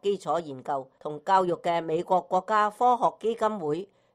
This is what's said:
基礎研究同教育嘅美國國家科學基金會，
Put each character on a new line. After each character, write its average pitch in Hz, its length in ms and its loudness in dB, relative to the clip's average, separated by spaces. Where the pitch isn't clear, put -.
基 202 160 -2
礎 165 220 -2
研 139 240 -10
究 139 240 -4
同 151 260 -10
教 190 220 4
育 170 120 0
嘅 170 260 -2
美 165 180 -2
國 180 200 2
國 185 260 -2
家 208 220 2
科 247 280 2
學 185 220 2
基 220 160 -2
金 214 240 -2
會， 160 300 -4